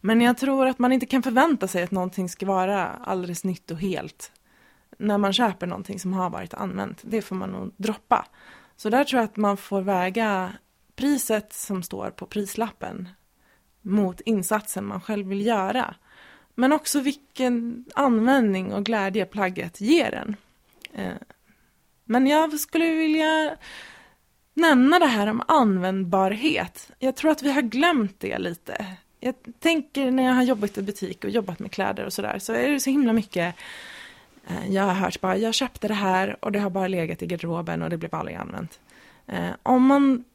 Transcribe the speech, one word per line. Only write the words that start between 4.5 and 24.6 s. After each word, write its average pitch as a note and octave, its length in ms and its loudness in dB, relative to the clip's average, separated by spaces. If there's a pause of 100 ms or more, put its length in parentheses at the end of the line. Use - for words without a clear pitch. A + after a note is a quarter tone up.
när G3+ 200 0
man G3 140 2
köper G3 340 0
någonting F#3+ 340 -8
som F#3 120 -4
har F#3 180 -2
varit - 240 -10
använt. F#3+ 480 -8
Det G#3+ 200 -4
får F#3 140 -8
man F#3+ 140 -6
nog F#3+ 260 -10
droppa. - 500 -2 (500)
Så G#3+ 140 -4
där C4 140 4
tror C4 160 0
jag A3 40 2
att G#3+ 120 -8
man G3+ 200 2
får G3 260 -4
väga F#3+ 680 0 (440)
priset A#3+ 560 0
som F#3+ 300 -6
står - 280 -8
på - 160 -14
prislappen G3+ 840 -8 (760)
mot F#3+ 380 0
insatsen G#3 680 -2
man G3+ 140 -8
själv G#3 260 -6
vill G3 200 -4
göra. G#3+ 480 -2 (600)
Men C4 180 4
också D4+ 280 0
vilken B3 840 -4 (100)
användning A3+ 760 4
och G3 120 -2
glädje G3 420 0
plagget F#3 540 -4
ger C4+ 340 4
en. - 220 -8 (580)
Eh, F#3+ 220 -8 (880)
men B3 220 2
jag D4+ 340 2
skulle E4 340 0
vilja D#4 600 0 (1000)
nämna D4+ 440 6